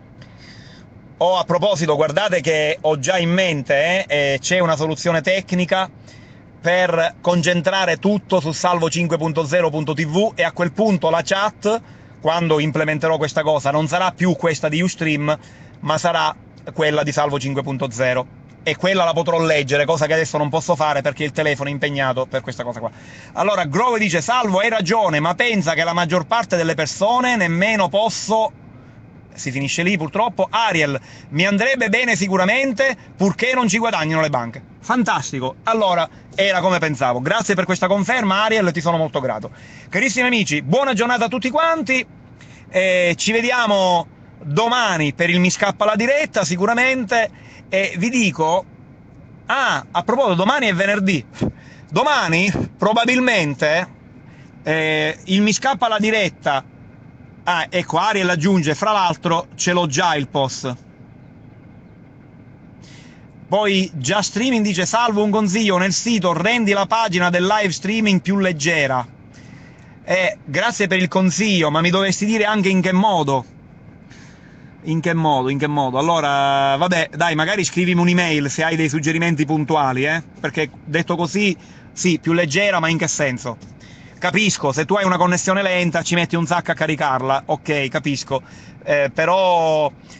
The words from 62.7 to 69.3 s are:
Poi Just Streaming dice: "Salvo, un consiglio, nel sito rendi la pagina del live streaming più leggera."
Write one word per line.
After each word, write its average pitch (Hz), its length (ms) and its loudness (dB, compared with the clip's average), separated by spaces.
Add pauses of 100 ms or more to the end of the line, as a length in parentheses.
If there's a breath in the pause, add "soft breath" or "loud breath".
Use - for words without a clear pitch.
Poi 196 460 2
Just 175 380 -2
Streaming 226 340 0
dice: 180 200 0
"Salvo, 220 380 0
un 214 60 2
consiglio, 202 480 2
nel 185 160 0
sito 190 400 0
rendi 208 400 0
la 196 140 2
pagina 190 420 0
del 180 160 2
live 208 260 0
streaming 208 500 0
più 196 160 0
leggera." 147 720 0 (960 loud breath)